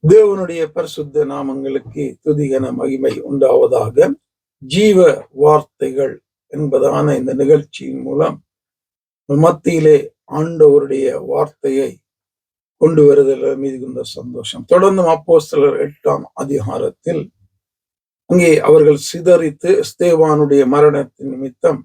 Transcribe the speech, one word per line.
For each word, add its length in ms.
தேவனுடைய 580
பரிசுத்த 500
நாமங்களுக்கு 800
துதி, 260
கன, 240
மகிமை 400
உண்டாவதாக. 680
ஜீவ 360
வார்த்தைகள் 720
என்பதான 540
இந்த 180
நிகழ்ச்சியின் 720
மூலம் 300
மத்தியிலே 720
ஆண்டவருடைய 680
வார்த்தையை 640
கொண்டு 260
வருதல் 400
மிகுந்த 380
சந்தோஷம். 560
தொடர்ந்தும் 420
அப்போஸ்தலர் 720
எட்டாம் 400
அதிகாரத்தில் 880
அங்கே 300
அவர்கள் 480
சிதறித்து, 640
ஸ்தேவானுடைய 760
மரணத்தின் 580
நிமித்தம் 520